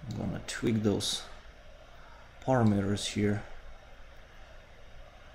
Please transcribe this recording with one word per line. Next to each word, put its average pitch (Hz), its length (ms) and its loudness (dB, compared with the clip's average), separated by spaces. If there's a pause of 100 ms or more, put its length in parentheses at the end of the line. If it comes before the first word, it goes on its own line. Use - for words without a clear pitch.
I'm 113 120 -6
gonna 95 300 -2
tweak 110 360 2
those 104 380 2 (1200)
parameters 104 680 6
here 104 280 4 (1900)